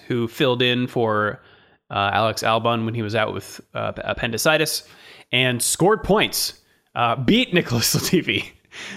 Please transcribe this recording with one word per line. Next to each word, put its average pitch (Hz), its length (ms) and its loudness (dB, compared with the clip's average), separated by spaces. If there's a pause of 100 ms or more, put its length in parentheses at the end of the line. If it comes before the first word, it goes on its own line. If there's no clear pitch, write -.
who 117 220 -2
filled 127 320 0
in 123 260 2
for, 107 540 0 (500)
uh, 101 220 0
Alex 110 300 0
Albon 113 420 0
when 113 80 -2
he 117 80 -4
was 104 140 -4
out 107 180 0
with, - 260 -12 (140)
uh, 107 240 -4
appendicitis, 120 880 -2 (460)
and 123 280 2
scored 208 420 2
points, 180 500 0 (420)
uh, 120 220 0
beat 202 360 2
Nicholas 120 420 0
<laughs> - 20 0
Latifi, 120 520 0 (460)